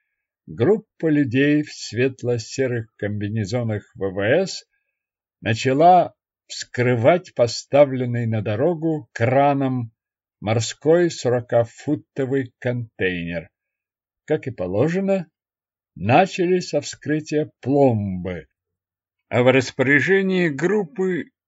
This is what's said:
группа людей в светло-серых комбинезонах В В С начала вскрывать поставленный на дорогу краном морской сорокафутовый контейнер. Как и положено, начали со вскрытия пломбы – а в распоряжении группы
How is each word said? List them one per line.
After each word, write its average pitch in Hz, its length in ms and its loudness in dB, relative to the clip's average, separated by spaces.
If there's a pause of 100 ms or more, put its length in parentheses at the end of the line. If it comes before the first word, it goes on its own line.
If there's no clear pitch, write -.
(460)
группа 165 600 -2
людей 147 560 2
в 147 100 -12
светло-серых 120 1120 -4 (100)
комбинезонах 104 1000 -4
В 95 160 -4
В 92 100 -6
С 151 440 0 (760)
начала 139 720 4 (320)
вскрывать 123 840 0
поставленный 123 960 0
на 110 140 -2
дорогу 151 720 -2
краном 127 800 0 (480)
морской 151 680 0
сорокафутовый 123 1500 -2
контейнер. 92 880 -4 (760)
Как 151 220 -4
и 123 40 -6
положено, 165 760 -2 (680)
начали 180 640 2
со 160 220 -4
вскрытия 151 680 -4 (100)
пломбы – 101 840 0 (840)
а 120 140 0
в 127 80 6
распоряжении 156 1000 2
группы 180 840 -2 (160)